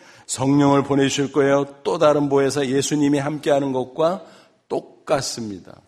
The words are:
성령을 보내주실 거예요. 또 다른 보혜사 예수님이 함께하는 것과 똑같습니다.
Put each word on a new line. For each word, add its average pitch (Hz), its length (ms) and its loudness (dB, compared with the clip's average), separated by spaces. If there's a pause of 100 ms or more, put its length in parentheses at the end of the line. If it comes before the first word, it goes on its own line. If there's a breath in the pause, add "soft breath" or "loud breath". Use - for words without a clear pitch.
(260 loud breath)
성령을 139 560 2
보내주실 139 500 0
거예요. 139 340 2 (160)
또 180 160 -4
다른 147 300 2
보혜사 139 380 0
예수님이 143 520 0
함께하는 139 540 -2
것과 160 520 -4 (440 loud breath)
똑같습니다. - 1200 -8